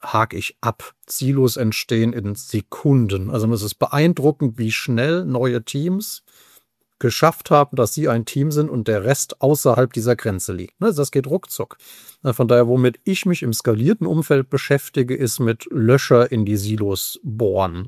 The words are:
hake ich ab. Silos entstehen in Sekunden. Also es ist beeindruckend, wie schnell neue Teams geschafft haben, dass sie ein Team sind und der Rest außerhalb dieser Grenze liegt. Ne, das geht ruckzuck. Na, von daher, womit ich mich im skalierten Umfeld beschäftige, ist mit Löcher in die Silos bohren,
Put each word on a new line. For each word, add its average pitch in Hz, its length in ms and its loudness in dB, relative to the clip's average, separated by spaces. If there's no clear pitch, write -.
hake - 360 -2
ich - 240 -8
ab. - 320 -6
Silos 131 480 0
entstehen 113 560 0
in 104 220 -6
Sekunden. 107 960 0
Also 110 200 0
es 104 120 -2
ist 107 120 -6
beeindruckend, 143 840 0
wie 113 120 -2
schnell 147 540 -2
neue 123 380 0
Teams 180 580 -6
geschafft - 540 0
haben, 143 240 4
dass 120 180 2
sie 151 140 -2
ein 117 160 2
Team 139 280 -2
sind 151 180 0
und 110 180 -4
der 104 160 0
Rest - 380 -2
außerhalb 131 500 4
dieser 117 240 0
Grenze 101 380 -4
liegt. 90 260 -10
Ne, 214 140 2
das 143 180 -2
geht 135 160 -2
ruckzuck. - 500 -6
Na, 135 80 0
von 120 160 0
daher, 120 220 6
womit 127 340 2
ich 190 220 -2
mich 175 180 0
im 123 80 -2
skalierten 127 560 0
Umfeld 151 420 0
beschäftige, 135 640 -2
ist 123 260 -2
mit 113 320 -2
Löcher 120 600 4
in 110 140 0
die 104 100 0
Silos 101 640 -4
bohren, 95 680 -2